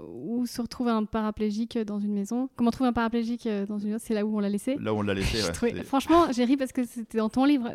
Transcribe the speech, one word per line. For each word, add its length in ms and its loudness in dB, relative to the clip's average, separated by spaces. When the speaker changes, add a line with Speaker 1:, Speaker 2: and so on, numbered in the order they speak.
Speaker 1:
où 380 -4
se 160 -6
retrouve 260 -4
un 160 2
paraplégique 720 -2
dans 240 -2
une 140 -2
maison. 420 -2
Comment 140 4
trouver 180 2
un 60 4
paraplégique, 520 -2
euh, 200 0
dans 120 -6
une 120 -4
maison, 120 -4
c'est 120 -2
là 100 0
où 100 0
on 60 0
l'a 80 0
laissé. 320 0
Speaker 2:
Là 140 0
où 60 2
on 20 0
l'a 100 2
laissé, 260 2
Speaker 1:
<laughs> 40 0
Je 60 0
Speaker 2:
ouais, 40 0
Speaker 1:
trouvais, 240 0
Speaker 2:
c'est 80 -6
Speaker 1:
franchement, 480 4
j'ai 140 2
ri 100 4
parce 160 -4
que 140 -2
c'était 320 -8
dans 100 2
ton 160 2
livre. 300 4